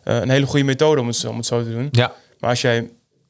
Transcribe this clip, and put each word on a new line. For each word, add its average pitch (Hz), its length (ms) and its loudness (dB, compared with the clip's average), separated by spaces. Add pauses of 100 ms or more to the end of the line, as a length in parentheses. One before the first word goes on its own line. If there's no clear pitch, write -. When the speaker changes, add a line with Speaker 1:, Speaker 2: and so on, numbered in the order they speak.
Speaker 1:
eh, 110 120 0
een 120 140 -2
hele 135 160 4
goede 139 200 0
methode 139 360 2
om 120 60 -2
het 117 80 -4
zo, 117 140 -4
om 113 80 -6
het 120 80 -6
zo 120 180 -2
te 117 80 -6
doen. 120 200 -4
Speaker 2:
Ja. 123 220 2 (260)
Speaker 1:
Maar - 100 -2
als 123 120 0
jij, 117 280 0 (400)